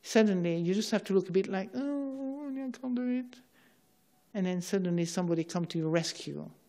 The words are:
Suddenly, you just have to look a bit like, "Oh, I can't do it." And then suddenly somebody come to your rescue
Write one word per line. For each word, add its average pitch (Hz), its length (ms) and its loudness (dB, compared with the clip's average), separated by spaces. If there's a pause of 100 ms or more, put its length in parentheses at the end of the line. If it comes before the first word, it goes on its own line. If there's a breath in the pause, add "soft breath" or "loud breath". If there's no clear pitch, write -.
Suddenly, 185 560 4
you 175 160 2
just 208 180 0
have 208 140 0
to 190 80 -2
look 185 160 4
a - 20 -6
bit 185 160 2
like, 190 260 -4
"Oh, 277 760 -4
I 269 220 -6
can't 254 240 -4
do 247 120 0 (120)
it." 247 200 -12 (960 soft breath)
And 190 120 0
then 180 160 0
suddenly 175 440 2
somebody 170 400 0
come 175 220 -2
to - 100 -4
your 160 120 0
rescue 160 600 -2 (200)